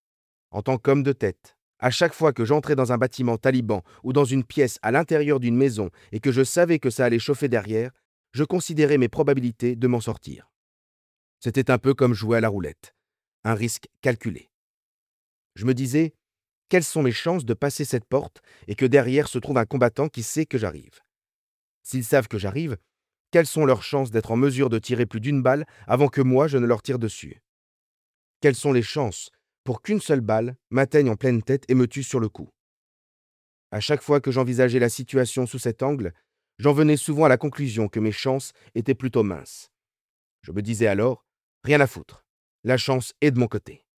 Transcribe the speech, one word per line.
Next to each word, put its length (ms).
En 140
tant 160
qu'homme 240
de 80
tête, 440
à 140
chaque 240
fois 180
que 120
j'entrais 300
dans 160
un 60
bâtiment 400
taliban 460
ou 100
dans 140
une 180
pièce 380
à 80
l'intérieur 500
d'une 160
maison 360
et 80
que 120
je 120
savais 360
que 100
ça 160
allait 140
chauffer 280
derrière, 440
je 120
considérais 540
mes 100
probabilités 680
de 120
m'en 140
sortir. 480
C'était 300
un 80
peu 160
comme 220
jouer 240
à 20
la 80
roulette, 460
un 100
risque 360
calculé. 480
Je 120
me 100
disais, « 400
Quelles 140
sont 200
mes 80
chances 340
de 80
passer 320
cette 200
porte 360
et 60
que 140
derrière 400
se 100
trouve 220
un 60
combattant 440
qui 140
sait 240
que 100
j'arrive ? 440
S'ils 200
savent 240
que 120
j'arrive, 400
quelles 180
sont 180
leurs 160
chances 300
d'être 180
en 60
mesure 340
de 80
tirer 300
plus 120
d'une 220
balle 240
avant 200
que 140
moi 260
je 120
ne 80
leur 160
tire 160
dessus ? 420
Quelles 120
sont 180
les 120
chances 480
pour 180
qu'une 180
seule 220
balle 340
m'atteigne 400
en 60
pleine 260
tête 260
et 60
me 140
tue 160
sur 160
le 100
coup ? » 220
À 80
chaque 240
fois 180
que 80
j'envisageais 480
la 120
situation 580
sous 100
cet 240
angle, 320
j'en 140
venais 220
souvent 300
à 40
la 100
conclusion 480
que 120
mes 120
chances 400
étaient 180
plutôt 300
minces. 480
Je 80
me 100
disais 240
alors, « 400
Rien 180
à 60
foutre, 400
la 140
chance 420
est 120
de 80
mon 80
côté. » 360